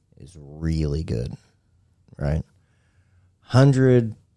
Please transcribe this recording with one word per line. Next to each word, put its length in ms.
is 200
really 640
good, 320
right? 240
Hundred 760